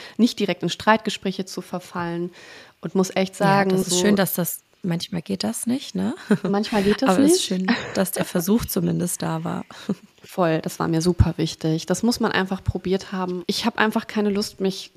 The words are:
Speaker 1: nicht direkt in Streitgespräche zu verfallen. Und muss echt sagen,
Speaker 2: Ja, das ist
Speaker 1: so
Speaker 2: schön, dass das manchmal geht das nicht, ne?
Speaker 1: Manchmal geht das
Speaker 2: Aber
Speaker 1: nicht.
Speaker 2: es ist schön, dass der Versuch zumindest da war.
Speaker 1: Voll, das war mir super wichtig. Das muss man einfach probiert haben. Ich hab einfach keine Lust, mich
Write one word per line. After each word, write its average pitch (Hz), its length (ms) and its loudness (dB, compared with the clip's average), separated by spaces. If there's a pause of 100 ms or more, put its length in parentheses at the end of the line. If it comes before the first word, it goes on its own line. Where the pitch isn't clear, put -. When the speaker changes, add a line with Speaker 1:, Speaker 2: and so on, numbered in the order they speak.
(160)
Speaker 1:
nicht 233 240 2
direkt 180 220 -2
in 180 80 0
Streitgespräche 202 720 0
zu - 160 -10
verfallen. 175 680 -6 (500)
Und 170 160 -6
muss 185 180 2
echt 190 220 0
sagen, 196 340 4
Speaker 2:
Ja, 185 60 4
das 185 100 0
ist 175 80 -2
Speaker 1:
so 180 100 2
Speaker 2:
schön, 208 120 4
dass 190 180 0
das - 260 -4 (240)
manchmal 170 380 -4
geht 190 220 -4
das 220 240 -6
nicht, 269 260 -4
ne? 196 200 -2 (280)
Speaker 1:
Manchmal 202 400 0
geht 208 200 2
das 226 80 4
Speaker 2:
Aber 185 100 4
Speaker 1:
nicht. 294 100 6
Speaker 2:
es 359 80 6
ist - 60 -4
schön, 185 240 -2 (260)
dass 196 160 0
der 185 140 -2
Versuch 190 400 0
zumindest 170 580 -2
da 165 220 -4
war. 170 200 -6 (600)
Speaker 1:
Voll, 165 360 0
das - 200 -6
war 165 80 0
mir 160 140 2
super 175 340 4
wichtig. 160 500 -2
Das 180 160 0
muss 233 160 2
man 226 140 0
einfach 190 320 -2
probiert 190 480 -2
haben. 180 340 -4
Ich - 180 -2
hab 226 140 -2
einfach 220 300 0
keine 208 220 0
Lust, 202 300 -4
mich 190 360 -4